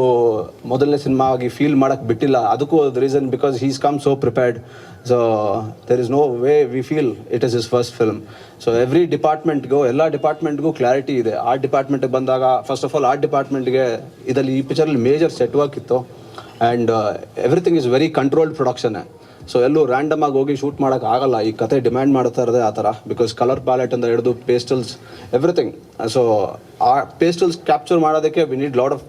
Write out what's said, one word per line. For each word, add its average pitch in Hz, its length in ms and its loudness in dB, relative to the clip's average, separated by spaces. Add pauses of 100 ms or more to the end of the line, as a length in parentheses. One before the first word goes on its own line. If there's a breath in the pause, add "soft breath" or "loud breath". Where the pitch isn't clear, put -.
(640)
ಮೊದಲನೇ 139 340 0
ಸಿನಿಮಾ 131 260 0
ಆಗಿ 123 240 0
ಫೀಲ್ 143 280 0
ಮಾಡಕ್ಕೆ 135 300 2
ಬಿಟ್ಟಿಲ್ಲ. 135 320 2
ಅದಕ್ಕೂ 123 380 0
ಒಂದು 135 240 2
ರೀಸನ್, 135 300 0
because 131 240 0
he's 131 220 -2
come 143 220 0
so 139 160 0
prepared. 120 440 0 (500 loud breath)
So 123 100 4 (680)
there 123 160 2
is 120 80 -6
no 143 100 4 (220)
way 139 300 2
we 127 160 -4
feel 147 200 0
it 107 300 -6
is 127 100 0
his 117 140 -2
first 120 380 -2
film. 107 140 0 (480 loud breath)
So 120 220 2
every 165 200 2
ಡಿಪಾರ್ಟ್ಮೆಂಟ್‌ಗೂ, 147 800 0
ಎಲ್ಲ 143 220 2
ಡಿಪಾರ್ಟ್ಮೆಂಟ್‌ಗೂ 151 640 -2
ಕ್ಲಾರಿಟಿ 131 400 0
ಇದೆ. 113 200 0
ಆರ್ಟ್ 131 300 -2
ಡಿಪಾರ್ಟ್ಮೆಂಟ್‌ಗೆ 131 500 -2
ಬಂದಾಗ, 131 300 0 (280)
first 135 160 -4
of 147 100 -4
all, 139 100 2
ಆರ್ಟ್ 143 160 0
ಡಿಪಾರ್ಟ್ಮೆಂಟ್‌ಗೆ 131 760 0 (260)
ಇದಲ್ಲಿ 131 320 0
ಈ 135 40 0
ಪಿಕ್ಚರಲ್ಲಿ 151 340 0
ಮೇಜರ್ 139 360 2
ಸೆಟ್ 123 240 -2
ವರ್ಕ್ 143 220 0
ಇತ್ತು. - 480 -4 (480 loud breath)
And, 117 160 0
uh, 107 560 -2
everything 170 340 2
is 123 160 0
very 156 220 2
controlled 151 380 2
production. 123 400 -2 (560 loud breath)
So 123 100 4
ಎಲ್ಲೂ 147 240 4
ರ್ಯಾಂಡಮ್ 151 360 0
ಆಗಿ 143 100 2
ಹೋಗಿ 135 240 0
ಶೂಟ್ 143 240 -4
ಮಾಡೋಕ್ಕೆ 127 260 0
ಆಗಲ್ಲ, 123 340 2
ಈ 110 120 0
ಕತೆ 117 280 0
ಡಿಮ್ಯಾಂಡ್ 127 340 2
ಮಾಡ್ತಾ 123 280 0
ಇರೋದೇ 117 160 2
ಆ 110 120 2
ಥರ. 107 160 -2 (220)
Because 113 280 -2
ಕಲರ್ 127 240 0
ಪ್ಯಾಲೆಟ್ 127 340 0
ಅಂತ 120 100 -2
ಹಿಡಿದು 117 280 2
pastels, 120 540 -2 (480 loud breath)
everything. 147 360 0 (440)
So 113 300 2 (380)
ಆ 123 220 4 (140)
pastels 170 460 0
ಕ್ಯಾಪ್ಚರ್ 156 340 0
ಮಾಡೋದಕ್ಕೆ 156 420 0
we 139 140 0
need 139 180 -4
lot 131 180 2
of 139 80 -2 (100)